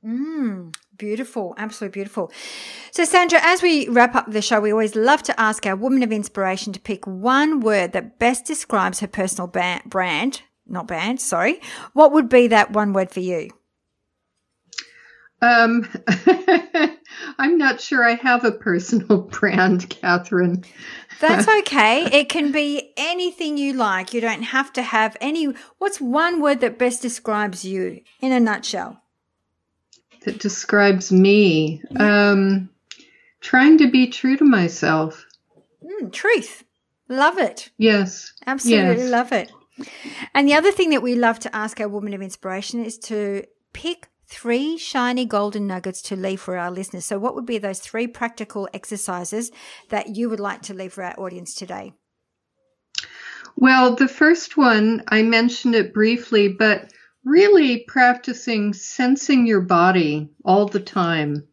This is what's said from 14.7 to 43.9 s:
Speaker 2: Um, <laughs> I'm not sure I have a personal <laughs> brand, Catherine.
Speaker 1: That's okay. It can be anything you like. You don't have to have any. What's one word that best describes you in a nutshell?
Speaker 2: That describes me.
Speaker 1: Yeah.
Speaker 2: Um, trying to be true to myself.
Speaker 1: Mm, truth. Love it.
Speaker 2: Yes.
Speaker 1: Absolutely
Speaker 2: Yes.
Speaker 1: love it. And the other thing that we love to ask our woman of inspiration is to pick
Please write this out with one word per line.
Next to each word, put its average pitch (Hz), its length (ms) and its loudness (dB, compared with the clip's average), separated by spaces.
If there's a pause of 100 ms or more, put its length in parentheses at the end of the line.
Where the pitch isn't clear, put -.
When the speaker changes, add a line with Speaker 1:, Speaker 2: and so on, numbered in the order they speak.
Speaker 2:
Um, 233 460 4 (200)
<laughs> 339 1300 0
I'm 302 200 2
not 269 240 2
sure 247 260 0
I 233 80 4
have 247 300 0
a 220 60 4
personal 190 680 0
<laughs> - 100 -14
brand, 185 580 2
Catherine. 180 760 0 (560)
Speaker 1:
That's 311 280 4
okay. 269 640 2
It 285 180 4
can 294 220 -2
be 294 460 -4
anything 339 600 -4
you 277 160 -2
like. 196 400 -2
You 233 80 -2
don't 226 220 -4
have 269 300 -4
to 254 80 -4
have 220 400 0
any. 294 320 -4 (240)
What's 392 240 -4
one 311 400 0
word 269 200 2
that 226 180 -2
best 247 220 -2
describes 208 640 -4
you 190 360 -6 (200)
in 262 100 0
a 254 80 2
nutshell? - 640 -2 (1200)
Speaker 2:
That - 160 -8
describes 202 720 0
me. 185 800 4
Speaker 1:
Yeah. 208 400 2
Speaker 2:
Um, 196 380 0 (720)
trying 294 380 6
to 254 120 6
be 254 160 4
true 262 300 0
to 311 80 2
myself. 160 800 2 (580)
Speaker 1:
Mm, 339 280 -12
truth. - 520 -2 (440)
Love 285 300 0
it. - 400 -4
Speaker 2:
Yes. 208 560 0 (140)
Speaker 1:
Absolutely 233 560 2
Speaker 2:
Yes. 254 80 -2
Speaker 1:
love 240 200 -2
it. 202 200 -4 (840)
And 277 140 4
the 285 80 6
other 339 160 4
thing 359 180 0
that 269 140 2
we 247 120 -2
love 233 240 2
to - 160 -12
ask 214 240 -8
our 208 100 -6
woman 202 240 -8
of 190 80 -10
inspiration 196 640 -10
is 226 160 -10
to 202 440 -6 (300)
pick - 340 -10 (200)